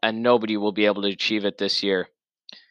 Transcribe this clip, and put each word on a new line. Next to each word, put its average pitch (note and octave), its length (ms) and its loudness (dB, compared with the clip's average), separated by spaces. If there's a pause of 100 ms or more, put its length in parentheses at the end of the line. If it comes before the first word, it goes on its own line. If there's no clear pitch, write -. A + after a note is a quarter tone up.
and A2+ 180 0
nobody A2+ 360 2
will G#2 160 -2
be G#2 120 2
able G2+ 180 0
to G2+ 40 0
achieve G2+ 380 -2
it G2 140 -4
this G2 220 -2
year. F#2+ 280 -2 (600)